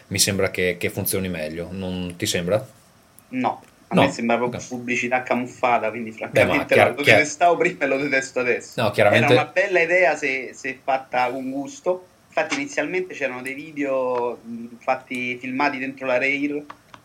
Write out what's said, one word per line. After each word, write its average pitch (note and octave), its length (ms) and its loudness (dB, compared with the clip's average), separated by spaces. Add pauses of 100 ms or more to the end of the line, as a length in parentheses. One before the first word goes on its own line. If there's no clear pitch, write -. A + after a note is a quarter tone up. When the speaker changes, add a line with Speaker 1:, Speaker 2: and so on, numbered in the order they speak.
Speaker 1:
Mi F#2+ 100 -4
sembra F#2+ 320 2
che, F#2 140 -2 (140)
che G2 120 -2
funzioni F#2+ 380 -4
meglio, E2 420 -8
non F2+ 460 -6
ti - 100 -4
sembra? F2+ 300 0 (720)
Speaker 2:
No, B2 340 -4 (240)
a - 80 -4
Speaker 1:
No. - 80 6
Speaker 2:
me C#3 80 4
sembra A#2 260 0
proprio A#2 240 -2
Speaker 1:
Ok. - 80 -12
Speaker 2:
pubblicità B2 540 -2
camuffata, A#2+ 680 0
quindi A2+ 200 -8
Speaker 1:
Beh, A2 140 -14
ma A2 60 -8
Speaker 2:
francamente - 440 2
Speaker 1:
chiar-, G#2+ 220 8
Speaker 2:
lo C#3+ 60 -2
Speaker 1:
chiar-, A#2 160 8
Speaker 2:
detestavo F3 380 4
prima E3 280 0
e - 20 2
lo C3+ 120 2
detesto C3+ 420 -2
adesso. A#2+ 420 -2
Speaker 1:
No, G#2+ 80 2
chiaramente A2+ 420 4
Speaker 2:
Era B2 100 8
una - 100 -8
bella F#3 280 2
idea E3+ 360 4
se, C3 380 -4
se C3 280 -8
fatta B2+ 480 0
con C3 220 -6
gusto. C#3+ 540 -4 (200)
Infatti D#3 300 -4
inizialmente D3+ 580 -4
c'erano B2+ 280 -6
dei C3 120 -8
video, C3 880 -2
mh, A#2 360 -12
fatti, B2 600 -4
filmati C3 380 -2
dentro C3 280 -8
la B2+ 120 2
Rare, C#3+ 460 -2 (400)